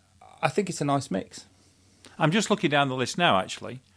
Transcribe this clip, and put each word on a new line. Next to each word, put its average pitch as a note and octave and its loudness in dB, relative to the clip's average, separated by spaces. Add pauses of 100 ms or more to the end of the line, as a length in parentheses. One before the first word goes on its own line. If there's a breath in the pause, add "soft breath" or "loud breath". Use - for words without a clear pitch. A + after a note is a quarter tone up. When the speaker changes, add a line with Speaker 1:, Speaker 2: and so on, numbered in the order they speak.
(420)
Speaker 1:
I D#3 -2
think F#3+ 0
it's - -6
a D3+ 0
nice C#3 0
mix. - -6 (720 soft breath)
Speaker 2:
I'm D#3 4
just G3+ 0
looking F3+ 2
down C#3+ 2
the B2+ -4
list B2 -2
now, D3+ 4
actually. A2+ -8 (160 soft breath)